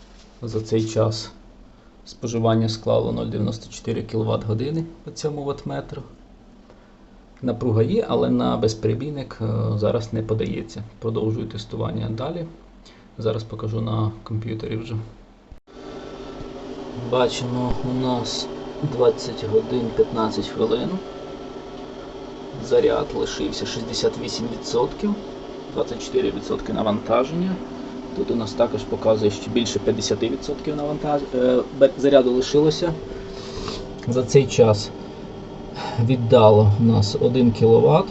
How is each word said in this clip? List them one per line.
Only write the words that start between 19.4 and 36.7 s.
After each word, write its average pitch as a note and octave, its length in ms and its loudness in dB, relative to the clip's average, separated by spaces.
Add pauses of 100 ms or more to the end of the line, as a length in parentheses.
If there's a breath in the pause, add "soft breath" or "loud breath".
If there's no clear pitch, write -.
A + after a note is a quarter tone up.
годин A2+ 440 2
п'ятнадцять A2 520 0
хвилин. B2+ 420 0 (1700)
Заряд - 420 4 (100)
лишився - 500 -4
шістдесят A#2 480 -2 (100)
вісім A#2 300 -4
відсотків, D3 640 -2 (580)
двадцять - 320 -4
чотири - 260 0
відсотки - 420 -4
навантаження. C3 840 0 (600)
Тут G3 140 -2
у A#2+ 40 0
нас A2+ 180 -4
також A#2 280 0
показує, G#2+ 500 2
що - 200 -6
більше A#2 280 0
п'ятдесяти - 500 0
відсотків D3 460 -4
навантаж-, D3 460 -2 (140)
е, B2+ 260 4 (180)
бе-, C3+ 180 8
заряду C3 340 6
лишилося. D#3 600 2 (1120 loud breath)
За B2 160 2
цей C3+ 240 6
час A2 420 6 (1160 loud breath)
віддало A2 720 8